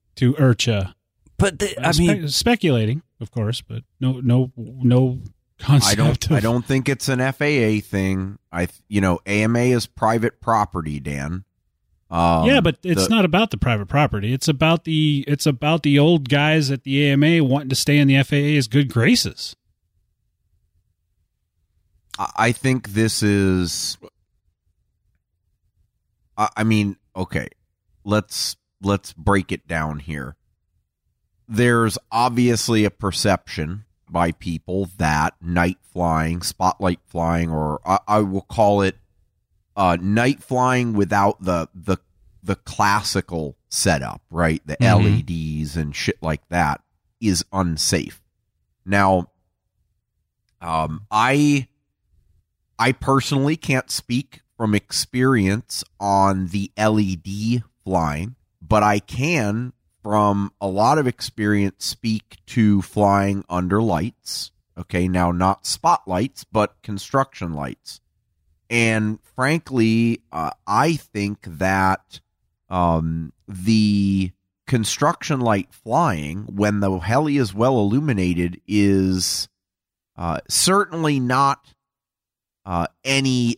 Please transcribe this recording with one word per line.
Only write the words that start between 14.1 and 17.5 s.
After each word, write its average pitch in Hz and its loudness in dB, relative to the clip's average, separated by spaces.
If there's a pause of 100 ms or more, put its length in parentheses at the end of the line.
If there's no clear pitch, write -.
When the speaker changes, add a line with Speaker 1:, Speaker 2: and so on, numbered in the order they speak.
Speaker 1:
It's 135 -4
about 160 0
the, 156 0
it's 143 -2
about 151 0
the 143 4
old 151 4
guys 147 2
at 131 -6
the 139 0
A 143 2
M 139 4
A 165 4
wanting 135 0